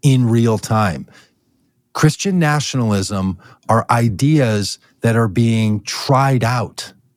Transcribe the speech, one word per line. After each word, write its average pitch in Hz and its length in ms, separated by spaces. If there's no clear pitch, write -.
in 127 260
real 113 300
time. 104 480
Christian 180 460
nationalism 104 1000
are 110 220
ideas 117 880
that 113 140
are 113 120
being 110 540
tried 135 600
out. 113 500